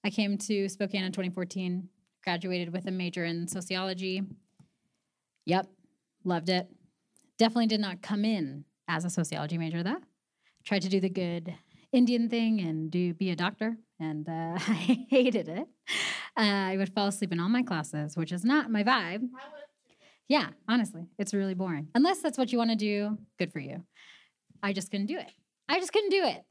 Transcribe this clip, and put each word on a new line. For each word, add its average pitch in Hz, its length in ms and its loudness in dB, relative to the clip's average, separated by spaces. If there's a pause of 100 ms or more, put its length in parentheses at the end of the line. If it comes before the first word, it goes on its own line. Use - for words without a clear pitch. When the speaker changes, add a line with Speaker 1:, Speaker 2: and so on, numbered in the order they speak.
Speaker 1:
I 208 60 2
came 202 300 2
to 202 280 0
Spokane 196 360 -2
in 185 80 -2
twenty 185 180 -2
fourteen, 180 600 -4 (340)
graduated 175 500 -2
with 185 140 -6
a 190 40 -4
major 180 320 -2
in 170 240 -2
sociology. 185 760 -4 (1200)
Yep, 185 220 2 (560)
loved 175 260 -2
it. 180 180 0 (720)
Definitely 226 300 4
did 214 120 2
not 190 220 -4
come 208 240 0
in 147 400 -2 (220)
as 165 180 -2
a 180 40 -2
sociology 156 480 -2
major, 165 260 -2
though. 254 160 -2 (640)
Tried 202 200 0
to 190 60 -2
do 190 100 4
the 185 100 2
good 175 440 -4 (380)
Indian 240 380 6
thing 226 300 2
and 160 300 -2
do, 175 240 2
be 185 160 0
a 175 60 0
doctor, 208 420 -2 (220)
and, 156 280 -4
uh, 170 40 -6
<laughs> 165 260 -4 (100)
I 196 420 2
hated 247 400 4
it. 196 180 -6 (680)
Uh, 226 40 4
I 196 360 2
would 190 160 0
fall 202 140 2
asleep 202 240 -2
in 170 80 0
all 175 100 0
my 247 120 4
classes, 151 540 -4
which 165 160 -2
is 175 120 -4
not 262 280 4
my 208 120 2
vibe. 208 60 4
Speaker 2:
I 190 280 2
would 247 120 -4 (560)
too. - 80 -20 (340)
Speaker 1:
Yeah, 285 200 4 (200)
honestly, 196 400 2 (100)
it's 202 160 -4
really 196 200 0
boring. 175 400 -4
Unless 349 280 4
that's 302 160 -2
what 262 140 2
you 247 60 2
wanna 226 180 2
do, 208 420 0 (200)
good 175 140 -2
for - 80 -8
you. 135 240 -10 (800)
I 196 120 0
just 185 180 -4
couldn't 202 160 -2
do 320 100 -4
it. - 140 -10 (380)
I 339 100 4
just 359 140 -4
couldn't 415 160 4
do 381 140 4
it. 233 280 0